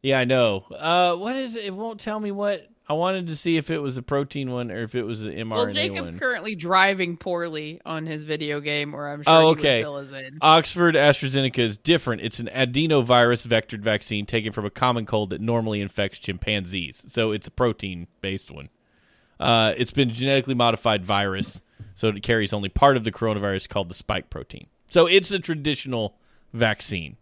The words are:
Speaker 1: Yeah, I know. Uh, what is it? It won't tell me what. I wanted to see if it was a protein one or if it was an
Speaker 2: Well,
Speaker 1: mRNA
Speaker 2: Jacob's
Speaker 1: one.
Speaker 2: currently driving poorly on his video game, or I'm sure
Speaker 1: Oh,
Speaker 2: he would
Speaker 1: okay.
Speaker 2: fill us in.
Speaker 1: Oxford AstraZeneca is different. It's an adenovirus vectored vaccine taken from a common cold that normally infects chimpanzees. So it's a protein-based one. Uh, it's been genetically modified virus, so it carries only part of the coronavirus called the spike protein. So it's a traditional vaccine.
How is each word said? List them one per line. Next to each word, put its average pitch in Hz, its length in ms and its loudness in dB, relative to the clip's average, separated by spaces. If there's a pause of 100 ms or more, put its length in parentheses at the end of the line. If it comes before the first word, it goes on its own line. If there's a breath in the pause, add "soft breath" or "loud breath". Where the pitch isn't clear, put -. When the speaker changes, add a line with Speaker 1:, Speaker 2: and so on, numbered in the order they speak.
Speaker 1:
Yeah, 135 180 2
I 127 40 2
know. 120 360 4 (160)
Uh, 175 400 2
what 220 200 -6
is 254 200 -8
it? 214 80 -8
It 190 100 -8
won't 220 260 -10
tell 214 200 -6
me 208 100 -6
what. 202 360 -4 (220)
I 147 40 -2
wanted 180 340 -2
to 160 100 -8
see 165 200 0
if 151 120 -2
it 165 100 -2
was 135 180 -4
a 123 60 -8
protein 139 500 -4
one 123 180 -6
or 95 140 -8
if 107 100 -12
it 123 80 0
was 110 200 -6
an 104 120 -8 (160)
Speaker 2:
Well, 240 160 0
Speaker 1:
mRNA 247 80 -8
Speaker 2:
Jacob's - 380 -4
Speaker 1:
one. 170 80 -12
Speaker 2:
currently 220 340 -4
driving 185 640 2
poorly 165 680 -6
on 160 220 -6
his 151 160 -8
video 151 380 -4
game, 147 340 -4
or 143 140 -10
I'm 147 160 -10
sure 156 100 6
Speaker 1:
Oh, 165 60 10
Speaker 2:
he 160 80 8
would 160 100 4
Speaker 1:
okay. 123 240 2
Speaker 2:
fill 143 140 -6
us 139 160 -12
in. 135 280 -14
Speaker 1:
Oxford 165 540 6
AstraZeneca 139 640 2
is 110 200 2
different. 143 440 0
It's 110 160 -8
an 117 160 -8
adenovirus 123 920 4
vectored 113 360 0
vaccine 107 440 -2
taken 110 280 -4
from 107 140 -6
a 101 40 -4
common 120 340 0
cold 104 260 -2
that 92 100 -6
normally 113 400 -2
infects 98 400 -4
chimpanzees. 92 880 -4
So 110 240 0
it's 104 160 -6
a - 20 -14
protein-based 98 1000 -4
one. 71 160 -16 (720)
Uh, 110 360 2
it's 123 140 -4
been 131 200 2
genetically 135 440 0
modified 113 500 2
virus, 101 580 -2 (340 loud breath)
so - 100 -2
it 104 160 0
carries 110 300 0
only 101 160 -4
part 139 280 6
of 117 60 0
the 107 80 -2
coronavirus 101 580 -2
called 98 200 -4
the 90 60 -14
spike - 360 -6
protein. - 380 -14 (180)
So 165 220 6
it's 190 240 4
a 190 80 -2
traditional 139 760 -4 (360)
vaccine. 101 680 -2